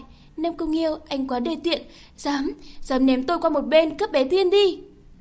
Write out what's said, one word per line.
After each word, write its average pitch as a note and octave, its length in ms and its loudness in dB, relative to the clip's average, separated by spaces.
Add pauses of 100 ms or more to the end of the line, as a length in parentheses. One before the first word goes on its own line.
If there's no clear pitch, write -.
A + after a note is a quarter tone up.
(360)
"Nam E4 200 -4
Cung E4 140 -4
Nghiêu, D#4 280 0 (100)
anh C4+ 200 -4
quá B3 120 -2
đê D#4+ 220 -4
tiện, E4 200 0 (340)
dám, C#4+ 360 -4 (300)
dám C4 240 2
ném C4 200 2
tôi E4+ 120 -2
qua E4 120 0
một C#4+ 160 -2
bên, D#4 320 4
cướp G#4 140 -2
bé C4+ 120 2
Thiên F4+ 260 2
đi." G4 300 2 (400)